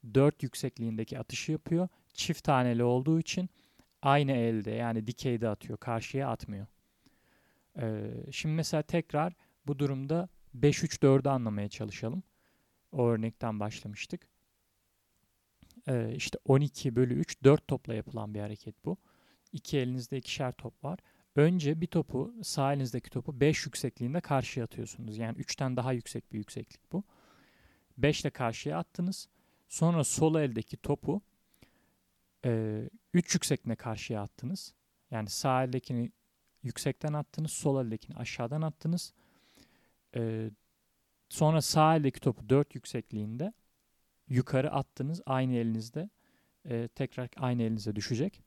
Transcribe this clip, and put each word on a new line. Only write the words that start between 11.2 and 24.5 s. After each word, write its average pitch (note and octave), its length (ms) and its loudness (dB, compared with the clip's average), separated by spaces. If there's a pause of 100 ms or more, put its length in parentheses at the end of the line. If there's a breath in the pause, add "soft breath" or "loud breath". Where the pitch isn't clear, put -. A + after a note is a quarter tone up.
anlamaya G#2+ 400 0
çalışalım. A2 540 -6 (680)
O B2 160 2
örnekten A2+ 520 0
başlamıştık. - 680 -8 (1600)
Ee, A#2 280 0
işte - 300 -6
on C#3 160 8
iki C#3 340 -2
bölü B2 180 4
üç, D3 300 -2
dört C#3 240 8
topla B2+ 260 -4
yapılan G#2+ 400 -6
bir G#2 60 -6
hareket G#2 460 -10
bu. F#3+ 120 -2 (560 soft breath)
İki D3 240 -4
elinizde B2+ 400 -2
ikişer B2+ 340 -4
top - 320 -14
var. D#3 160 -6 (360 soft breath)
Önce D#3+ 460 4
bir F3+ 60 0
topu, D3+ 460 0 (100)
sağ C#3 300 2
elinizdeki C3 360 -2
topu B2+ 300 -6
beş D3+ 260 4
yüksekliğinde C3 560 -4
karşıya B2+ 420 -2